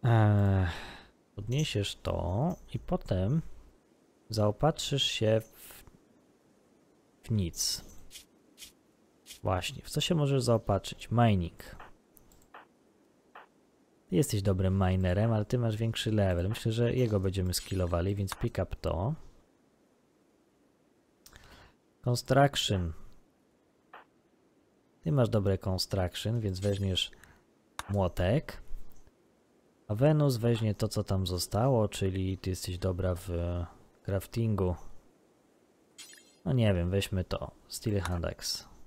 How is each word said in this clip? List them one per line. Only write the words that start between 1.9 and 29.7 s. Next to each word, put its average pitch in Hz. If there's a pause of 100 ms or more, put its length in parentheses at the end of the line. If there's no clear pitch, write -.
to 90 (180)
i -
potem 123 (880)
zaopatrzysz 113
się 110
w, - (1400)
w -
nic. - (1600)
Właśnie, 95
w -
co 151
się -
możesz 139
zaopatrzyć? 110
Mining. 107 (2250)
Ty 185
jesteś 139
dobrym 95
minerem, 92
ale 107
ty -
masz 113
większy 113
level. 95
Myślę, 113
że 117
jego 117
będziemy 92
skillowali, 90
więc 98
pick -
up -
to. 87 (3000)
Construction. 120 (2000)
Ty 165
masz 127
dobre 101
construction, 95
więc 95
weźmiesz 98 (800)
młotek. 98 (1200)